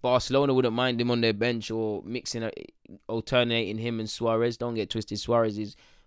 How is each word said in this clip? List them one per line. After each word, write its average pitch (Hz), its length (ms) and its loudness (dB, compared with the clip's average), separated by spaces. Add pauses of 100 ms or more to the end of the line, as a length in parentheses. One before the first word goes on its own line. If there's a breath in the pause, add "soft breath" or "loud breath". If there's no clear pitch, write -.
Barcelona 131 500 4
wouldn't 127 220 4
mind 123 260 0
him 120 100 2
on 120 120 2
their 113 100 4
bench 113 380 -2
or 110 340 -4
mixing, 117 380 -6
uh, 110 80 -4 (580)
alternating 117 720 0
him 113 200 -4
and 110 100 -4
Suarez. 117 500 0
Don't 120 160 -4
get 107 160 -2
twisted, 104 280 -4
Suarez's 110 560 0 (320 soft breath)